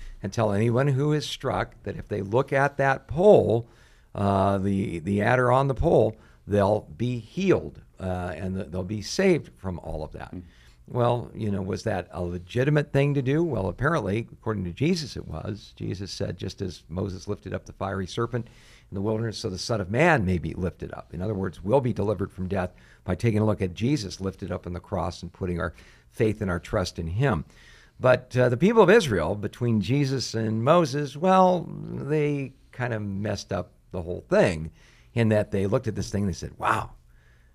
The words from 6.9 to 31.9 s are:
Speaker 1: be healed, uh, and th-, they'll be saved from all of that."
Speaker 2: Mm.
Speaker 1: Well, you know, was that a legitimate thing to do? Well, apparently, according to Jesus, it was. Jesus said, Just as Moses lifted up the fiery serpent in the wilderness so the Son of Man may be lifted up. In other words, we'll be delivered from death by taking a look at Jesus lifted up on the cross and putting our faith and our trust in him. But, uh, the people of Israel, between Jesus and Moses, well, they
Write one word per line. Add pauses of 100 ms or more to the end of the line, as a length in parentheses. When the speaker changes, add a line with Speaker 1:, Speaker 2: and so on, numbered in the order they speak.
Speaker 1:
be
healed, (180)
uh,
and
th-,
they'll
be
saved
from
all
of
that."
Speaker 2:
Mm. (440)
Speaker 1:
Well,
you
know,
was
that
a
legitimate
thing
to
do?
Well,
apparently,
according
to
Jesus,
it
was.
Jesus
said,
Just
as
Moses
lifted
up
the
fiery
serpent (460)
in
the
wilderness
so
the
Son
of
Man
may
be
lifted
up.
In
other
words,
we'll
be
delivered
from
death (320)
by
taking
a
look
at
Jesus
lifted
up
on
the
cross
and
putting
our (380)
faith
and
our
trust
in
him. (540)
But,
uh,
the
people
of
Israel,
between
Jesus
and
Moses,
well,
they (180)